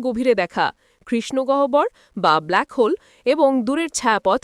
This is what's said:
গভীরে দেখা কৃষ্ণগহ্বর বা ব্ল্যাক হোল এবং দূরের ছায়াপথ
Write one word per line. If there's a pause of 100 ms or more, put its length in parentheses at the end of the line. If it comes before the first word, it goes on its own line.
গভীরে
দেখা (420)
কৃষ্ণগহ্বর (300)
বা
ব্ল্যাক
হোল (320)
এবং (140)
দূরের
ছায়াপথ